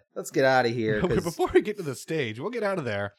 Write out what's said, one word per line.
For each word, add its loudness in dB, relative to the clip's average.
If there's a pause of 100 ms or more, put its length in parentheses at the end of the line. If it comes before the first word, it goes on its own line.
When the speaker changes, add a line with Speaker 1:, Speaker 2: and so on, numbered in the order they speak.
(160)
Speaker 1:
let's -8
get 2
outta 4
here, 0
Speaker 2:
<laughs> -
But 0
Speaker 1:
'cause 2
Speaker 2:
before -2
we 6
get -4
to -10
the -4
stage, -4
we'll -6
get -6
out -2
of -4
there. -4